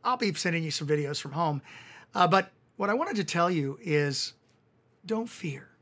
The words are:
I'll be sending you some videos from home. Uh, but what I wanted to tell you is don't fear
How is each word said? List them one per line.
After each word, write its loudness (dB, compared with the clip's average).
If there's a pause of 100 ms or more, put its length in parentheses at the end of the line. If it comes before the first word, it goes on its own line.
I'll 0
be 2
sending -2
you -4
some -4
videos 0
from -10
home. 0 (520)
Uh, 6
but 4 (240)
what 0
I 2
wanted 0
to 0
tell 2
you -2
is 0 (720)
don't -4
fear -8 (160)